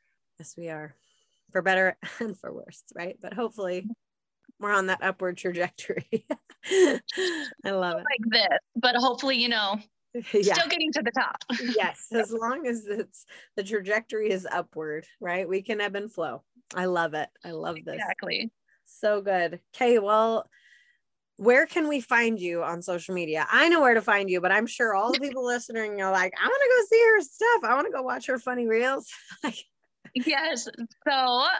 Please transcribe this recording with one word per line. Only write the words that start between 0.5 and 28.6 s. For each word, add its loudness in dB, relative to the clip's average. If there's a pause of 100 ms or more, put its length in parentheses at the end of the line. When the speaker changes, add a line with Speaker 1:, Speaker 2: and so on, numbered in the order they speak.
Speaker 1:
we -10
are. -12 (560)
For 0
better 2
<laughs> -14
and -8
for -12
worse, -18 (100)
right? -10
But -12
hopefully -6 (720)
we're -2
on 2
that 0
upward -2
trajectory. -4 (420)
<laughs> -
I 0
love -2
it. -8
Speaker 2:
Like -2
this, 2 (160)
but 2
hopefully, 2
you 0
know, 0 (340)
Speaker 1:
<laughs> -10
Yeah. 4
Speaker 2:
still 2
getting -2
to -2
the -2
top. -2 (120)
<laughs> -2
Speaker 1:
Yes, -2
as 0
long -4
as -4
it's, -8 (300)
the -4
trajectory -2
is -2
upward, -6 (140)
right? -4
We -2
can -4
ebb -4
and -8
flow. -6 (300)
I -2
love 0
it. -4 (140)
I -12
love -6 (100)
this. -8
Speaker 2:
Exactly. -6 (340)
Speaker 1:
So -2
good. 0 (160)
Okay, 4
well, 2 (880)
where 6
can -2
we 0
find 2
you -2
on -4
social -6
media? -2
I 6
know 6
where 8
to 4
find 2
you, 2
but 4
I'm 4
sure 0
all 2
the 0
people -4
listening -4
are 0
like, 2
"I 2
wanna 2 (160)
go 6
see 8
her 6
stuff. 2
I 4
wanna -2
go -4
watch -6
her 0
funny -2